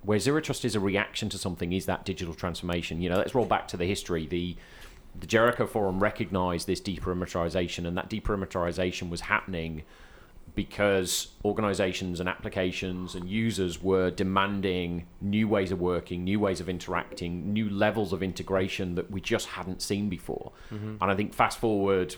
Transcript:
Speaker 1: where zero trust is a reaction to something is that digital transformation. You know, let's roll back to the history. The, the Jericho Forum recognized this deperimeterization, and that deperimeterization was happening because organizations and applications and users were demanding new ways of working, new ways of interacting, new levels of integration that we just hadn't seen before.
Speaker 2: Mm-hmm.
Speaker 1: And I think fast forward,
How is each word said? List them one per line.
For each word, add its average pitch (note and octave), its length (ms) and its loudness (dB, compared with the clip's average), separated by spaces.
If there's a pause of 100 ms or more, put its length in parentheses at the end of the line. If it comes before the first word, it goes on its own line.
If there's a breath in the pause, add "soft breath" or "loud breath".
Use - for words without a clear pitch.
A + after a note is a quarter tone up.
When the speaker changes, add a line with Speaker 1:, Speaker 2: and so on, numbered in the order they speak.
Speaker 1:
where G#2+ 160 2
zero C#3 240 4
trust - 240 -4
is A2+ 80 0
a A2 60 2
reaction G2 500 0
to F#2+ 80 -6
something F2 360 -2
is F#2 120 0
that F2+ 200 -2
digital E2+ 280 -4
transformation. F2 720 -2
You F2+ 80 2
know, F2+ 60 4
let's - 180 0
roll A#2+ 100 4
back F#2 220 0
to F#2+ 100 -8
the F2 80 0
history. F2 400 -2
The, F2 300 -2 (640 loud breath)
the E2 80 -10
Jericho A2+ 400 4
Forum F#2+ 340 0
recognized F#2 640 0
this F2+ 160 0
deperimeterization, F2 1040 -2
and F2 140 -2
that - 100 -6
deperimeterization F#2 1000 -2
was E2+ 100 -6
happening E2 640 0 (680 loud breath)
because G2 760 2 (180)
organizations F#2+ 760 0
and F2 80 -2
applications F#2 880 -2
and F2+ 140 -6
users G2 520 0
were F#2 300 4
demanding F#2+ 920 2 (160)
new G#2 260 2
ways G2 240 2
of F#2 80 0
working, F2 460 0
new G2+ 160 2
ways F#2+ 180 2
of E2+ 80 -4
interacting, F2 880 -4
new G#2+ 160 0
levels G2+ 420 2
of F2+ 100 -2
integration F#2 720 0
that F2 140 -2
we F#2+ 120 -4
just - 280 0
hadn't F2+ 320 -8
seen G2+ 280 0
before. - 420 -6 (220 loud breath)
Speaker 2:
Mm-hmm. G#2+ 260 -8
Speaker 1:
And G2 100 6
I G2 60 6
think G#2 180 -2
fast A2+ 260 2
forward, G2 580 4